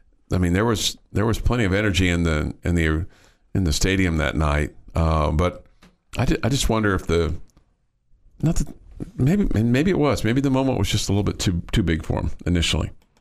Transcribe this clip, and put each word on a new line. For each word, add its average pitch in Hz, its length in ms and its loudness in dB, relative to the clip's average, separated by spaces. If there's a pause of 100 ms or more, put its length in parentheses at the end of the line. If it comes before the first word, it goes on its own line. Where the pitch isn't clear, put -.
(340)
I 95 40 0
mean, 90 160 2
there 101 120 2
was, 110 320 -2 (140)
there 101 140 0
was 107 140 0
plenty 120 240 0
of 92 100 0
energy 95 360 2
in 87 140 0
the, 78 300 -2 (100)
in 87 120 0
the, 78 300 0 (480)
in 98 100 0
the 76 100 0
stadium 95 440 0
that 73 180 -2
night. 76 380 0 (220)
Uh, 78 360 2
but 87 340 -2 (520)
I, 120 80 0
ju-, - 180 0
I 117 60 0
just 135 200 0
wonder 107 240 2
if 90 140 -2
the, 82 260 0 (1080)
not 165 160 2
that, 143 100 0 (500)
maybe, 185 380 2
and 113 180 2
maybe 160 180 2
it 175 60 0
was, 143 260 0
maybe 117 180 2
the 139 80 0
moment 131 280 0
was - 120 0
just - 200 -2
a - 20 0
little 101 120 0
bit - 160 -2
too, 85 220 0 (100)
too 110 120 2
big 82 220 0
for - 160 -2
him - 100 -2 (140)
initially 85 460 0 (300)